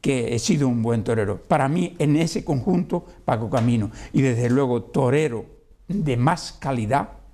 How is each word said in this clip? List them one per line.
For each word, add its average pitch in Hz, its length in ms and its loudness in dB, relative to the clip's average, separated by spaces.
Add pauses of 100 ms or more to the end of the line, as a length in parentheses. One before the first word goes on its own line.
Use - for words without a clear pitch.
que 120 340 0
he 117 40 0
sido 143 300 2
un 120 140 0
buen 117 220 0
torero. 104 340 0
Para 143 300 0
mí, 175 300 -2
en 147 180 4
ese 165 280 0
conjunto, 175 600 0 (200)
Paco 113 260 -2
Camino, 113 400 2 (220)
y 135 100 4
desde 123 260 2
luego 123 360 2
torero 135 600 0 (440)
de 151 280 -2
más 151 360 0
calidad 131 580 -2 (240)